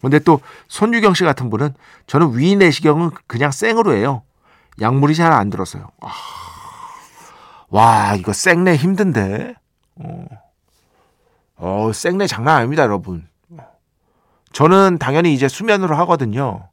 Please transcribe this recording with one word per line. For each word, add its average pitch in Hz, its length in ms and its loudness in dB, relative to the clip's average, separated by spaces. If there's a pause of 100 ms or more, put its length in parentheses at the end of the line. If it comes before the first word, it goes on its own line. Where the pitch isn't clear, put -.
근데 143 180 2
또 151 220 4 (280)
손유경 214 460 0
씨 180 100 0
같은 131 260 -2
분은 135 240 -2 (320)
"저는 147 320 2
위 180 180 2
내시경은 165 540 2 (160)
그냥 139 240 -2
생으로 214 440 0
해요. 117 280 -2 (580)
약물이 135 340 2
잘 165 180 2
안 104 180 0
들어서요." 98 380 -10 (120)
아, - 80 -16 (1600)
와, 107 460 4
이거 101 180 -4
생내 175 440 2
힘든데. 156 800 -2 (420)
어. 175 280 -16 (1300)
어, 101 360 -4
생내 185 340 -2
장난 135 300 0
아닙니다, 139 280 0
여러분. 90 440 -6 (1200)
저는 185 460 4
당연히 151 360 0
이제 135 140 0
수면으로 190 480 -2
하거든요. 131 760 -2